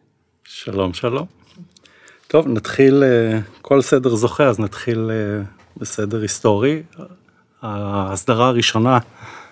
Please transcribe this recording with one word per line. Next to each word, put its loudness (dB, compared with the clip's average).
שלום, -6
שלום. -6
טוב, 2
נתחיל, 4
אה, 2
כל 2
סדר 2
זוכה, 0
אז 2
נתחיל, -4
אה, -4
בסדר -6
היסטורי. 0
ההסדרה -2
הראשונה 2